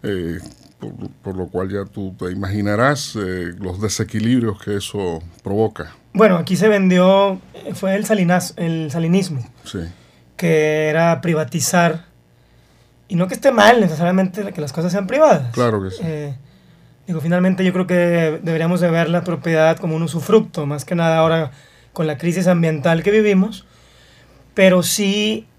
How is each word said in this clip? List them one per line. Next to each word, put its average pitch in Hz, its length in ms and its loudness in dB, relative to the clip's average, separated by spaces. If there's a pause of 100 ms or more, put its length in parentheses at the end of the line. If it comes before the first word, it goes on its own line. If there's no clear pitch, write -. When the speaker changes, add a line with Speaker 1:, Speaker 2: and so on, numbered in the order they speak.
Speaker 1:
Eh, 87 360 -6 (400)
por, - 140 -14 (300)
por 95 140 -10
lo 92 120 -6
cual 95 220 -6
ya 101 160 -6
tú 95 320 -10
te 90 120 -6
imaginarás, 104 840 -2
eh, 92 420 -6
los 92 220 -8
desequilibrios 110 800 -2
que 101 140 -4
eso 92 460 -6 (200)
provoca. 101 480 -2 (220)
Speaker 2:
Bueno, 190 240 4
aquí 175 180 -2
se 185 140 4
vendió, 190 720 4 (140)
eh, - 180 -12
fue 190 240 -4
el 214 80 -4
salinas-, 180 520 0
el 165 340 -4
salinismo, 165 540 -2 (200)
Speaker 1:
Sí. - 140 -10 (580)
Speaker 2:
que 156 520 0
era 165 340 2
privatizar, 165 840 0 (1040)
y 185 80 -4
no 180 100 4
que 185 80 -4
esté 262 160 4
mal 226 300 6
necesariamente 185 720 0
que 165 80 -10
las 147 140 -8
cosas 165 180 -2
sean 196 140 -2
privadas. 214 480 4
Speaker 1:
Claro 113 280 2
que 95 80 -6
sí. - 140 -10
Speaker 2:
Eh, 151 320 -6 (720)
digo, 160 160 -4
finalmente 180 420 2
yo 180 80 2
creo 185 140 -2
que 170 560 2
deberíamos 165 380 0
de 175 100 2
ver 165 180 0
la 170 160 0
propiedad 165 540 2
como 160 180 -4
un 165 60 -2
usufructo, 170 640 0
más 143 180 -6
que - 100 -6
nada 165 220 2
ahora 160 360 2 (420)
con 160 120 -4
la 151 120 -4
crisis 175 280 -2
ambiental 165 560 2
que 196 80 0
vivimos, 208 540 2 (880)
pero 185 300 4
sí 208 640 -2 (120)